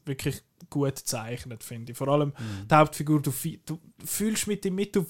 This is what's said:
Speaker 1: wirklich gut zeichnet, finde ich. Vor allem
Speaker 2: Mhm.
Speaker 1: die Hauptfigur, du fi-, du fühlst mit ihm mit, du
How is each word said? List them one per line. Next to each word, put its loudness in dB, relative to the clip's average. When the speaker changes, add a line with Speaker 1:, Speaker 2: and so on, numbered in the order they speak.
Speaker 1:
wirklich -4
gut 0
zeichnet, -6
finde -10
ich. -12
Vor -2
allem 4
Speaker 2:
Mhm. -8
Speaker 1:
die 8
Hauptfigur, 6
du -2
fi-, -4
du -6
fühlst -2
mit -2
ihm 0
mit, -2
du 4